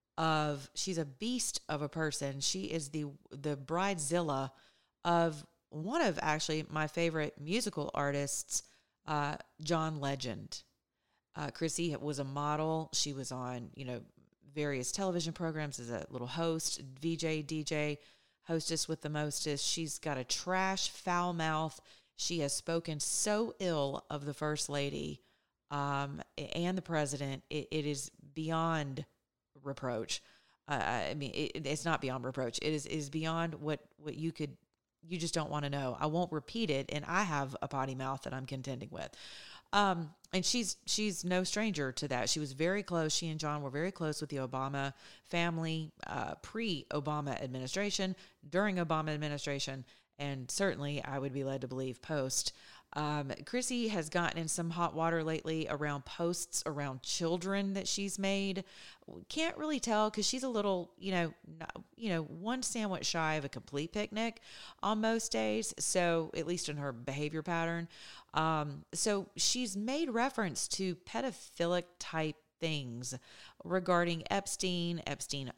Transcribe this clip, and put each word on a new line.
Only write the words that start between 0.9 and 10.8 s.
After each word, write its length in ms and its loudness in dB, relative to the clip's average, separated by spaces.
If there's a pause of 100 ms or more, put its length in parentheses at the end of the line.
a 80 2
beast 640 -2
of 120 0
a 60 0
person. 540 -2
She 220 2
is 260 -2
the, 160 -2 (260)
the 240 -2
bridezilla 960 2 (540)
of 400 4 (240)
one 320 0
of 200 4
actually 480 2
my 180 0
favorite 520 0
musical 540 0
artists, 680 0 (440)
uh, 300 0 (240)
John 380 2
Legend. 640 -2 (720)